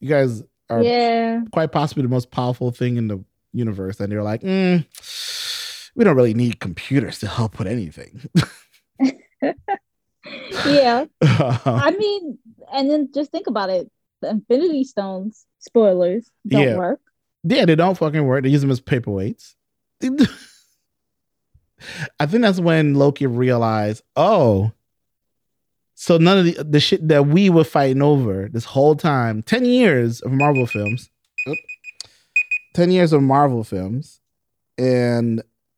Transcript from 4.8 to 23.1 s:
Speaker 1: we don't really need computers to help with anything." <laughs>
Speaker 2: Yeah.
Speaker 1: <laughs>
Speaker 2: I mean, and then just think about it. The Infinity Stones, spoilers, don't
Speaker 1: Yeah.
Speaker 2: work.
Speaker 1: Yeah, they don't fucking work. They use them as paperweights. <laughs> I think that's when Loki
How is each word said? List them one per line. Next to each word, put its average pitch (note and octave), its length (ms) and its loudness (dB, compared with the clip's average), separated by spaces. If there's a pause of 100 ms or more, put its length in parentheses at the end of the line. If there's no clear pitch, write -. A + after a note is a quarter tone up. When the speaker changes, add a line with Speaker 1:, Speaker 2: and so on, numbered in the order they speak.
Speaker 1:
we A#3 100 2
don't D3+ 120 4
really A#2+ 180 4
need A#2+ 260 -2
computers G2+ 600 -6
to G#2+ 80 -6
help A2 300 -6
with G2 100 -6
anything." G#2+ 540 -10 (120)
<laughs> - 1200 -6 (1120)
Speaker 2:
Yeah. C#4 380 2 (100)
Speaker 1:
<laughs> - 80 -6
Speaker 2:
I B2 760 2
mean, G4+ 420 -4 (340)
and C4+ 180 -2
then D4 240 0
just C#4+ 160 -4
think F#4+ 160 -8
about G3+ 240 -2
it. F#3 180 -4 (320)
The - 100 -6
Infinity C4 520 0
Stones, G3 640 -10 (140)
spoilers, F#3+ 680 0 (200)
don't D3 140 4
Speaker 1:
Yeah. B2 140 2
Speaker 2:
work. F3+ 240 -2 (440)
Speaker 1:
Yeah, A3+ 200 2
they D#3+ 120 4
don't F3+ 200 2
fucking D#3 300 -2
work. C3 160 0
They C3 80 0
use C#3+ 120 4
them C#3 100 0
as A#2+ 80 -2
paperweights. A2 760 -6 (480)
<laughs> - 0 - (2250)
I D3 80 -2
think A3 160 0
that's G3 160 2
when D#3+ 380 2
Loki C#3 300 2